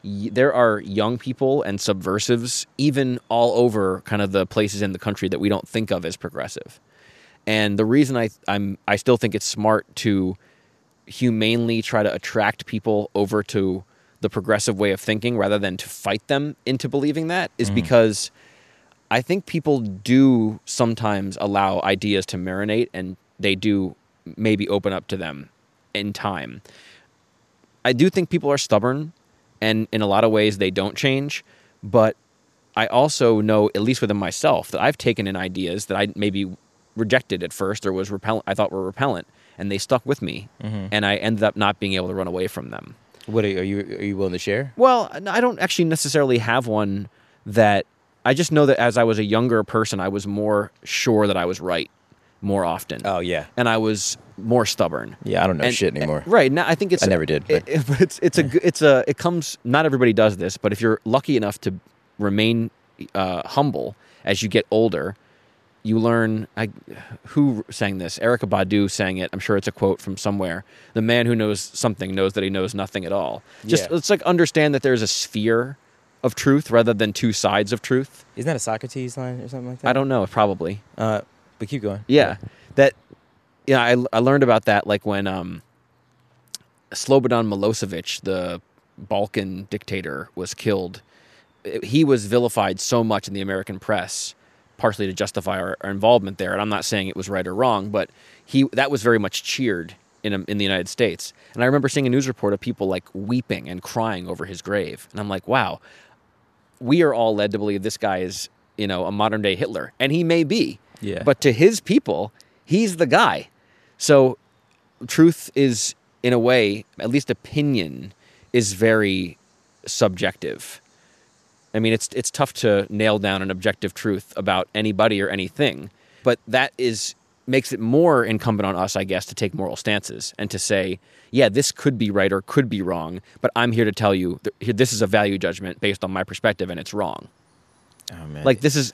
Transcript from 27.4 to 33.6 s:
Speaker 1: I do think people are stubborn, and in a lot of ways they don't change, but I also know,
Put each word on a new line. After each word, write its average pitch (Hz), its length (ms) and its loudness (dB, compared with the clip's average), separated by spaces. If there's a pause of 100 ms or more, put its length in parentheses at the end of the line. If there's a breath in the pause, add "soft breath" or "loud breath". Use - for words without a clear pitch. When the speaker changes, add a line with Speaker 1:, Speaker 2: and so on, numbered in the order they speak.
Speaker 1:
I 127 100 4
do 143 160 6
think 180 200 0
people 147 220 0
are 143 60 2
stubborn, 131 560 0 (480)
and 110 300 0
in 110 100 -2
a 104 60 0
lot 98 160 4
of 113 80 4
ways 107 260 4
they 95 120 2
don't 95 260 -2
change, 139 480 -2 (380 soft breath)
but 110 340 4 (600)
I 110 120 2
also 123 540 4
know, 107 320 4